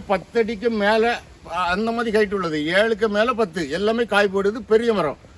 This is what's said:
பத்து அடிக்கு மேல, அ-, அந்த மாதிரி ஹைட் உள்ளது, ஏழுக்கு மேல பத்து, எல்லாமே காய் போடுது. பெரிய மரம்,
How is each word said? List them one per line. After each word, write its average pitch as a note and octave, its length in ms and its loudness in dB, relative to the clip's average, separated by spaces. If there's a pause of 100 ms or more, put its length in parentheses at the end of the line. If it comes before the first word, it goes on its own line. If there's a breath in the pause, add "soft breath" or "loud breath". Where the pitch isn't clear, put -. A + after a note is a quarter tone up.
(120)
பத்து F#3+ 320 -2
அடிக்கு A3+ 260 -4 (140)
மேல, A3 200 4 (520)
அ-, F3+ 180 0
அந்த A3 220 0
மாதிரி A#3 220 -2
ஹைட் G#3 200 2
உள்ளது, D#3+ 220 -4 (180)
ஏழுக்கு A3 400 2
மேல A#3 240 2
பத்து, F3+ 220 -2 (160)
எல்லாமே A3+ 340 0
காய் G3+ 220 2
போடுது. G3+ 260 0 (100)
பெரிய A3+ 280 4
மரம், D3 200 -2 (180)